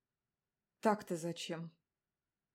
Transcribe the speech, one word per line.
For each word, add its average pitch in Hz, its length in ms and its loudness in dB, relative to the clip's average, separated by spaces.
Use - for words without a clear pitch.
Так-то 208 360 2
зачем? 165 540 -4